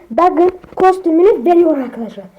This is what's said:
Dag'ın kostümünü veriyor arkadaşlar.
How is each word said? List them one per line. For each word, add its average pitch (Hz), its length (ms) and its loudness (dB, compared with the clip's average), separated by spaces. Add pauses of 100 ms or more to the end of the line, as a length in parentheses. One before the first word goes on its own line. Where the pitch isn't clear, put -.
(180)
Dag'ın 349 340 2 (240)
kostümünü 370 720 2
veriyor 339 320 2
arkadaşlar. 226 480 -12 (140)